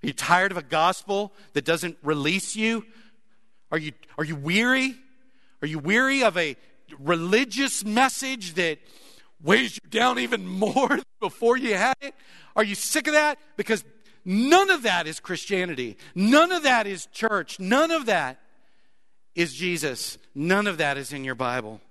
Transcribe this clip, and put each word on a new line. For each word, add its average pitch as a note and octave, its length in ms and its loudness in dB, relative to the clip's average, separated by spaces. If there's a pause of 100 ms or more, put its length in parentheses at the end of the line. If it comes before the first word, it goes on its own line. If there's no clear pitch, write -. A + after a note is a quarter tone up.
Are - 40 -2
you C#3+ 60 -4
tired F#3 380 2
of F3 60 -6
a E3 60 -8
gospel F#3 680 -2 (200)
that C#3 120 -2
doesn't E3 380 -2
release D3+ 520 -2
you? A3 300 -2 (880)
Are D#3 60 -2
you, D3+ 160 -6 (240)
are F#3+ 60 -2
you D#3+ 120 -6
weary? A#3 600 0 (680)
Are D3+ 60 -6
you D#3 120 -6
weary B3+ 440 2
of F#3+ 140 2
a D#3 180 -2 (440)
religious G3 840 0
message A#3+ 680 -2
that E3 240 -2 (640)
weighs G#3 420 2
you - 60 -20
down A#3+ 300 2
even A#3 260 -4
more G#3 540 0 (100)
<laughs> - 100 -20
before A#3 380 0
you B3 180 0
had A#3 260 2
it? C#4 120 -12 (420)
Are A3 80 4
you G3+ 120 -2
sick - 320 -2
of D4+ 60 -2
that? D4+ 260 2 (160)
Because G#3 280 -2 (400)
none C#4 460 4
of E4 140 2
that F3+ 240 0
is D#3 120 -10
Christianity. E3 800 -4 (160)
None C#4 380 6
of E4+ 120 -2
that B3 220 4
is G3 220 -10
church. G#3 520 -4
None B3+ 300 2
of D#4+ 160 -2
that D#3 340 0 (960)
is E3 200 -2
Jesus. D3+ 680 -6 (160)
None F#3 320 0
of F3+ 100 -4
that C#3+ 200 0
is C#3 140 -10
in C#3+ 120 -10
your C3 120 -6
Bible. A#2+ 560 -4